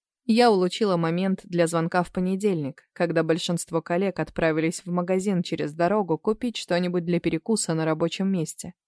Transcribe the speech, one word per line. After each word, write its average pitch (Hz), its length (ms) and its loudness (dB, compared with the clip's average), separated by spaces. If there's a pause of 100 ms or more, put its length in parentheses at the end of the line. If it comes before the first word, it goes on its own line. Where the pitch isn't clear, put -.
(260)
Я 233 240 6
улучила 185 480 2
момент 180 460 0
для 175 220 2
звонка 170 360 0
в - 100 -6
понедельник, 185 800 -2
когда 170 300 0
большинство 165 580 -2
коллег 175 400 -2
отправились 160 640 -2
в 175 60 -8
магазин 185 520 0
через 151 300 -4
дорогу 175 460 0
купить 220 400 -4
что-нибудь 180 480 -2
для 170 120 0
перекуса 170 540 -2
на 160 140 0
рабочем 165 440 -2
месте. 175 440 -6 (140)